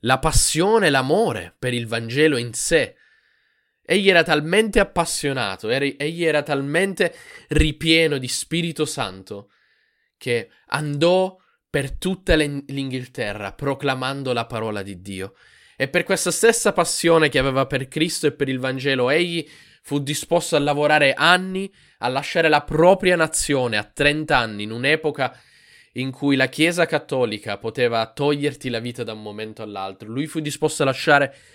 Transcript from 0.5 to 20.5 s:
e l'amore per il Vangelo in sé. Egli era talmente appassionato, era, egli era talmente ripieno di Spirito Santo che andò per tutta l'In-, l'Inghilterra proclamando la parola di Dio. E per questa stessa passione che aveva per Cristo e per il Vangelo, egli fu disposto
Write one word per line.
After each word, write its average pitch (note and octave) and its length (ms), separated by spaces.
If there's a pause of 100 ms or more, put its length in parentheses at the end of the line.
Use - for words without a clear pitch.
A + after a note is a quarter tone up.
e - 20
l'amore C3+ 680
per B2+ 140
il A#2+ 140
Vangelo A#2 500
in A#2+ 160
sé. C#3+ 420 (880)
Egli F#3+ 280
era F3 120
talmente E3+ 560
appassionato, C3+ 920
era, C3+ 140
egli D3+ 400
era D3+ 180
talmente D#3 720 (340)
ripieno D#3 720
di B2+ 100
Spirito E3 560
Santo G2+ 680 (680)
che A#2+ 340 (160)
andò E3 680 (320)
per C#3 240
tutta F#3 440
l'In-, C#3+ 320
l'Inghilterra B2 840
proclamando C3+ 800
la A#2 140
parola A2 360
di G2 180
Dio. F#2+ 340 (420)
E C3 120
per E3+ 140
questa F#3 280
stessa A3 420
passione E3 560
che C#3 100
aveva C3 280
per C3 220
Cristo D#3+ 380
e C#3+ 60
per C3+ 160
il C3 100
Vangelo, C3 520
egli E3+ 380 (340)
fu C#3+ 180
disposto D3+ 540